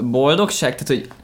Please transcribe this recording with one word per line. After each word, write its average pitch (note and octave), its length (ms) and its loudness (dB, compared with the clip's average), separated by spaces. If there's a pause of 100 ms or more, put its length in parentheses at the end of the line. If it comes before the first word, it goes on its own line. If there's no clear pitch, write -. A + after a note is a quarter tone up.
boldogság, C#3 720 2
tehát, - 120 -10
hogy C3 200 -2 (160)